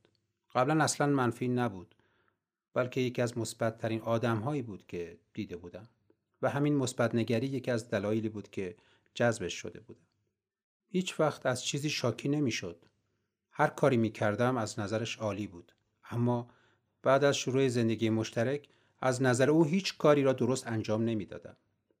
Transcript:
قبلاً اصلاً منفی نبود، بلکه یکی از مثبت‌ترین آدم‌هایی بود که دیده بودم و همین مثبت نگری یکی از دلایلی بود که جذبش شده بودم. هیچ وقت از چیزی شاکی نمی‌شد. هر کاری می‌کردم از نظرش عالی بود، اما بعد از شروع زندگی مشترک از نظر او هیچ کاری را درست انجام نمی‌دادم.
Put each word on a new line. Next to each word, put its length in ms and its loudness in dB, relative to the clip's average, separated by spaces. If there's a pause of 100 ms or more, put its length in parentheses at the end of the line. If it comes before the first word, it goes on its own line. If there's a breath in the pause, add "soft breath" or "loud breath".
(560)
قبلاً 280 2
اصلاً 240 0
منفی 400 0
نبود، 480 -2 (800)
بلکه 280 0
یکی 200 -2
از 160 -2
مثبت‌ترین 640 -4
آدم‌هایی 600 0
بود 260 -12
که 300 -10 (160)
دیده 240 -8
بودم 300 -16 (540)
و 80 2
همین 260 2
مثبت 400 0
نگری 320 0
یکی 240 -4
از 180 -2
دلایلی 400 0
بود 200 -12
که 260 -8 (380)
جذبش 400 0
شده 260 -12
بودم. 220 -20 (840)
هیچ 320 -4
وقت 260 0
از 200 -2
چیزی 240 -4
شاکی 400 -2
نمی‌شد. 560 -2 (680)
هر 160 2
کاری 300 2
می‌کردم 600 0
از 220 -4
نظرش 380 -4
عالی 300 -4
بود، 240 -20 (400)
اما 360 0 (560)
بعد 200 6
از 140 4
شروع 300 2
زندگی 420 0
مشترک 600 -2 (320)
از 200 0
نظر 280 4
او 160 6
هیچ 320 -2
کاری 260 6
را 100 4
درست 340 -2
انجام 360 -2
نمی‌دادم. 540 -6 (420)